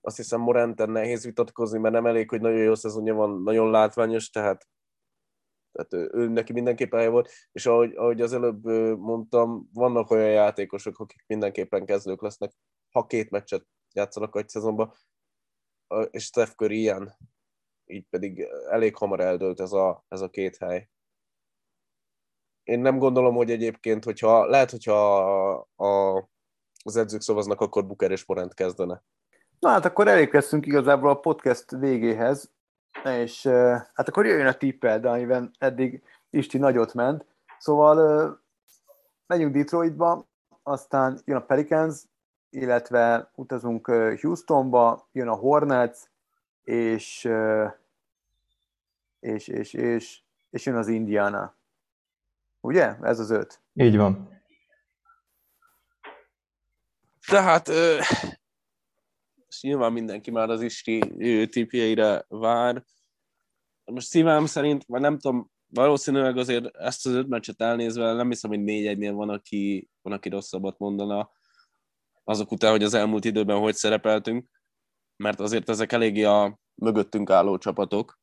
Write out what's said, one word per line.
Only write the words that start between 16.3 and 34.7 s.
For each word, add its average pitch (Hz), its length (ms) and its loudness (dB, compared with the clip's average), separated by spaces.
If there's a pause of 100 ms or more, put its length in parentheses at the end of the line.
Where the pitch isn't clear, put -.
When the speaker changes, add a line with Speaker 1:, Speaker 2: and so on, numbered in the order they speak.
Speaker 1:
Curry 107 300 -2
ilyen, 98 360 -4 (680)
így 95 260 -16
pedig 92 300 -8 (300)
elég 110 260 0
hamar 101 240 -4
eldőlt 90 400 -2
ez 92 120 -8
a, 95 360 0
ez 95 120 -12
a 95 100 -8
két 95 260 -6
hely. 90 320 -8 (1800)
Én 120 160 -2
nem 135 180 2
gondolom, 127 360 4
hogy 120 160 0
egyébként, 110 540 -4
hogyha, 113 420 4
lehet, 131 240 2
hogyha 104 480 2
a, 95 480 0 (100)
a, 98 400 2 (680)
az 107 120 -6
edzők 107 240 -2
szavaznak, 104 400 -2
akkor 101 260 -2
Booker 95 240 -2
és 95 140 -4
Morant 90 300 -6
kezdene. 90 480 -6 (560)
Speaker 2:
Na 349 100 2
hát 202 160 4
akkor 196 240 2
elérkeztünk 151 580 4
igazából 143 440 4
a 143 100 0
podcast 143 500 -2
végéhez, 127 840 -2 (520)
és, 120 400 -6
ö, 123 320 4 (180)
hát 135 140 -2
akkor 208 180 2
jöjjön 160 200 2
a 127 60 4
tippel, 123 480 0